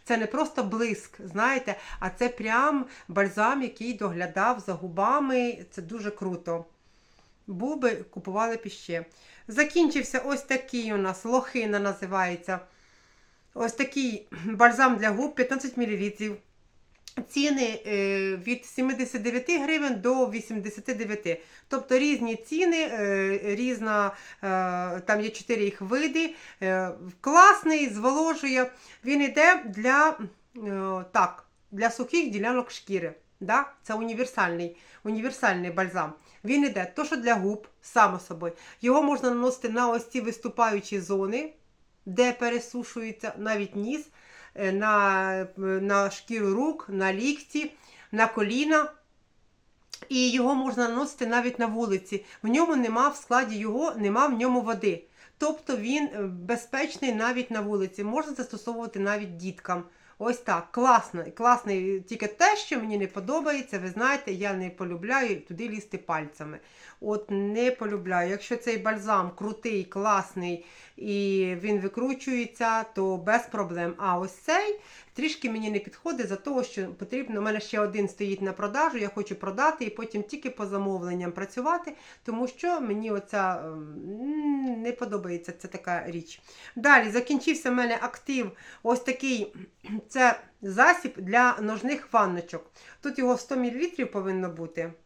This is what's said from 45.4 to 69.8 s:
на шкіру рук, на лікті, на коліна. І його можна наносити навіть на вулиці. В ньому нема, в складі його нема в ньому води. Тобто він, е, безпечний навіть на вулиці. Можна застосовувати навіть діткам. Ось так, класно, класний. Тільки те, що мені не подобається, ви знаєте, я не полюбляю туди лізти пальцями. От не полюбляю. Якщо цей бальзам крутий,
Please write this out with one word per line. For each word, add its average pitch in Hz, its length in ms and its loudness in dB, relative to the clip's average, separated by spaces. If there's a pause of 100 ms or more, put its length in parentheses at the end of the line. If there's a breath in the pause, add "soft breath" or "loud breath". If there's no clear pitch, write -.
на 196 540 2
шкіру 208 420 -2
рук, 302 360 0
на 190 240 2
лікті, 294 580 -2 (400 loud breath)
на 220 160 6
коліна. 277 640 2 (1200)
І 254 200 4
його 254 260 4
можна 247 340 0
наносити 254 380 -2
навіть 240 320 0
на 233 60 2
вулиці. 208 600 -2 (180 loud breath)
В 214 40 -2
ньому 311 280 4
нема, 247 340 4
в 285 60 -4
складі 240 420 0
його 233 400 -2
нема 214 300 4
в 269 60 2
ньому 247 280 2
води. 208 420 0 (340 loud breath)
Тобто 302 400 -2
він, 254 260 0
е, 208 180 -4
безпечний 233 920 -4
навіть 240 380 -2
на 220 100 -2
вулиці. 202 420 -2
Можна 285 300 -2
застосовувати 233 640 -8
навіть 202 380 -2
діткам. 180 460 -6 (420 soft breath)
Ось 240 120 0
так, 175 340 -4
класно, 240 540 4 (100)
класний. 196 680 2
Тільки 214 260 -6
те, 370 280 4
що 320 240 -4
мені 214 180 -2
не 190 100 -2
подобається, 262 720 -4
ви 180 100 -6
знаєте, 254 420 0
я 196 220 -2
не 185 160 -4
полюбляю 190 720 -2
туди 208 280 -10
лізти 208 280 -10
пальцями. 151 640 -6 (420 loud breath)
От 208 280 -4
не 208 420 0
полюбляю. 202 580 -2
Якщо 233 280 -4
цей 233 200 -2
бальзам 202 580 0
крутий, 214 480 -4